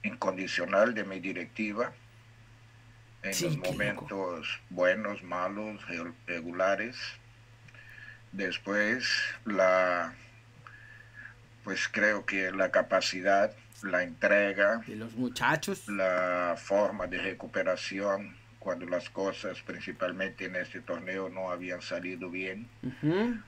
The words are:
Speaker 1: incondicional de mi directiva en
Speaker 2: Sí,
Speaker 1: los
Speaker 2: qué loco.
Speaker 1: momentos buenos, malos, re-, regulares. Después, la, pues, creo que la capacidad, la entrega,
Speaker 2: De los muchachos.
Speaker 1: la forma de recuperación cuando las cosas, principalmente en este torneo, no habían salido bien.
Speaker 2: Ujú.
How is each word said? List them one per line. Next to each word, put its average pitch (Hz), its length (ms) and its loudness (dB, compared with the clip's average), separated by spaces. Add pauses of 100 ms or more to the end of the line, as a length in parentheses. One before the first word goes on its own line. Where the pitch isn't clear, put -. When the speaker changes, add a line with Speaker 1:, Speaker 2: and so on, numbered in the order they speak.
Speaker 1:
incondicional 95 920 2
de 107 100 -2
mi 95 160 -6
directiva 101 720 -4 (1300)
en 98 120 -4
Speaker 2:
Sí, - 120 0
Speaker 1:
los 156 80 2
Speaker 2:
qué - 40 -2
loco. 90 140 -2
Speaker 1:
momentos 95 880 -4 (100)
buenos, 92 520 2
malos, 98 680 -4
re-, 85 240 -6 (140)
regulares. 92 720 0 (1400)
Después, 104 760 0 (380)
la, 92 720 4 (1500)
pues, 98 240 -2
creo 104 360 4
que 95 280 0
la 95 180 2
capacidad, 95 840 4 (300)
la 90 220 2
entrega, 101 840 4
Speaker 2:
De 107 100 -8
los 113 180 -8
muchachos. 127 760 0
Speaker 1:
la 90 680 2
forma 98 500 2
de 90 100 -4
recuperación 98 1160 -2 (240)
cuando 90 260 -4
las 87 240 -2
cosas, 95 520 -4
principalmente 92 840 -6
en 92 120 -6
este 90 240 -6
torneo, 92 480 -6
no 92 220 -4
habían 90 320 -6
salido 90 480 -6
bien. 95 380 -6 (140)
Speaker 2:
Ujú. 185 640 0